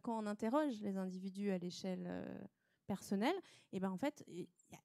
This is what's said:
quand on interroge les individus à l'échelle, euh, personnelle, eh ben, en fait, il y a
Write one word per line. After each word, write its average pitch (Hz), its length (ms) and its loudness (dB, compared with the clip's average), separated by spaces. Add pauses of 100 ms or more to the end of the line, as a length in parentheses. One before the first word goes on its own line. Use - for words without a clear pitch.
quand 226 160 0
on 220 80 0
interroge 220 560 2
les 202 160 0
individus 190 540 0
à 185 80 4
l'échelle, 180 480 -2
euh, - 320 -4 (480)
personnelle, 214 480 2 (360)
eh 196 80 -2
ben, 190 100 2
en 185 60 -2
fait, 277 320 0
il 175 140 -8
y - 340 -14
a - 100 -14